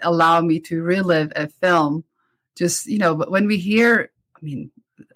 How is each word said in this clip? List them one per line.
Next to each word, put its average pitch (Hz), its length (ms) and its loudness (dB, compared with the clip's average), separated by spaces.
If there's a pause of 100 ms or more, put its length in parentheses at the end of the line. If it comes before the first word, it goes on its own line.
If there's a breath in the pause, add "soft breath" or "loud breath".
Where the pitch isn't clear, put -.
allow 165 400 2
me 165 200 0
to 165 200 -6
relive 170 540 0
a 151 120 -6
film. 160 560 0 (520)
Just, - 320 -4
you 214 100 -2
know, 170 180 2
but 156 160 -4
when 196 160 0
we 208 100 0
hear, 220 540 2 (240)
I - 60 -20
mean, 147 300 -10 (440)